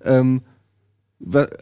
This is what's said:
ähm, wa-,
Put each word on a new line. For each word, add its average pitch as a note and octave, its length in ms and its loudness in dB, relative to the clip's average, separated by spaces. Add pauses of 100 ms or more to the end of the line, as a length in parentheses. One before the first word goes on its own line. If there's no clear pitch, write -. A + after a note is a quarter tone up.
ähm, C3 380 2 (800)
wa-, D3 320 -2 (120)